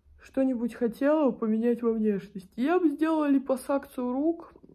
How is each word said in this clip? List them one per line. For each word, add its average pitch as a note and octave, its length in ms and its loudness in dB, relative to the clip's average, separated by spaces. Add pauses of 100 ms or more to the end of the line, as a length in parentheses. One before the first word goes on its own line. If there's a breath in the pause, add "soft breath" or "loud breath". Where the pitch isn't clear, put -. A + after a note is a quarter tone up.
(200)
Что-нибудь B3 540 -2
хотела C4+ 560 0
поменять A3+ 520 0
во A3+ 100 2
внешности? G#3+ 640 -2
Я D#4+ 240 2
бы E4 80 4
сделала D#4 400 0
липосакцию C4+ 840 -2
рук, D#4+ 400 -2 (220)